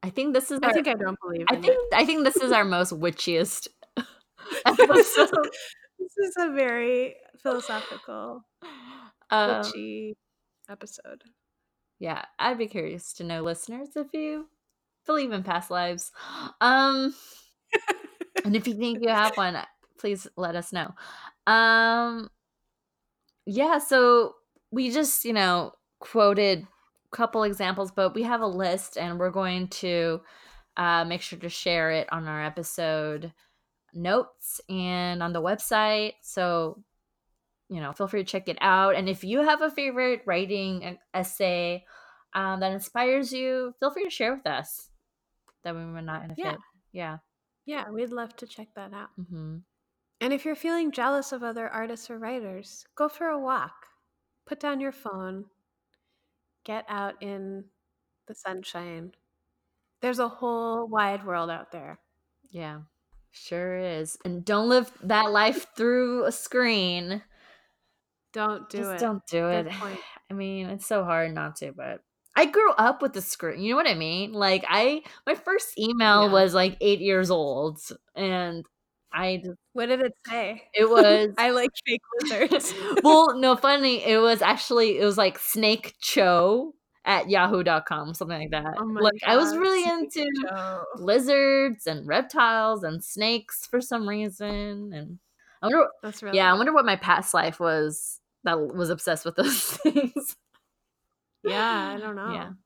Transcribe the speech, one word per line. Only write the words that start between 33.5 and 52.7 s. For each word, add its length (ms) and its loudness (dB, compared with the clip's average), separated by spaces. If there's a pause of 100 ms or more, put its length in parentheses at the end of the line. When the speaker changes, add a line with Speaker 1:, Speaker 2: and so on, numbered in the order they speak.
Speaker 1:
notes 680 -2 (100)
and 520 -4
on 120 -4
the 80 -4
website. 680 0 (100)
So, 600 -2 (840)
you 120 -10
know, 120 -8
feel 160 -6
free 160 -4
to 60 -14
check 180 -6
it 140 -4
out. 320 4
And 120 -2
if 160 -4
you 200 0
have 180 2
a 100 0
favorite 540 -2
writing 580 -2
e-, 160 -12 (140)
essay, 720 -2 (480)
um, 280 -4
that 120 -2
inspires 600 -2
you, 480 -4
feel 100 0
free 140 -6
to 60 -6
share 240 -2
with 120 -10
us 420 -8 (760)
that 100 -8
we 100 -12
were 160 -14
not 240 -10
in 60 -14
a 80 -14
Speaker 2:
Yeah. 140 -8
Speaker 1:
fit. 80 -12 (320)
Yeah. 260 -12 (480)
Speaker 2:
Yeah, 240 -10
we'd 200 -8
love 260 -10
to 100 -16
check 300 -20
that 180 -18
out. 160 -16 (100)
Speaker 1:
Mm-hmm. 380 -12 (640)
Speaker 2:
And 100 -2
if 140 -4
you're 100 -4
feeling 340 -4
jealous 420 -4
of 100 -10
other 260 -10
artists 420 -10
or 80 -14
writers, 760 -12